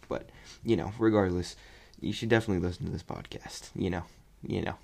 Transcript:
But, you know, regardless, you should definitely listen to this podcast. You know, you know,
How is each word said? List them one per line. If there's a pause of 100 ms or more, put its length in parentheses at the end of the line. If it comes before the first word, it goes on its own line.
But, (320)
you
know,
regardless, (440)
you
should
definitely
listen
to
this
podcast.
You
know, (380)
you
know, (100)